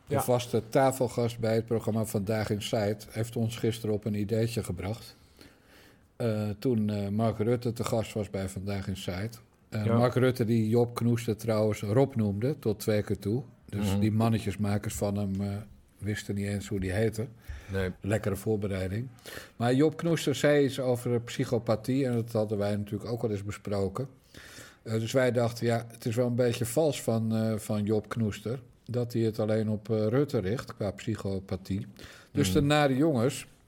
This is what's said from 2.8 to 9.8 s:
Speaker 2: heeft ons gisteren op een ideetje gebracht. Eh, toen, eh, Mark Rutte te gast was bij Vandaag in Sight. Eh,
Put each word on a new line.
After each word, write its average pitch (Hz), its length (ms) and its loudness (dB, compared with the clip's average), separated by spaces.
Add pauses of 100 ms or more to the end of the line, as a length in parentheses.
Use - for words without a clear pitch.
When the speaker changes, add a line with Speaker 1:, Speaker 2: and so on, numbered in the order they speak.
Speaker 2:
heeft 110 240 -4
ons 113 220 -2
gisteren 107 380 0
op 101 100 -4
een 110 100 -2
ideetje 110 480 0
gebracht. 92 520 -8 (1000)
Eh, 107 340 0 (100)
toen, 110 300 2
eh, 101 180 -2
Mark 110 300 0
Rutte 120 360 0
te 113 100 -4
gast 110 300 -2
was 107 160 -2
bij 95 200 -4
Vandaag 98 380 -4
in 95 100 -4
Sight. 101 440 -6 (280)
Eh, 107 160 -2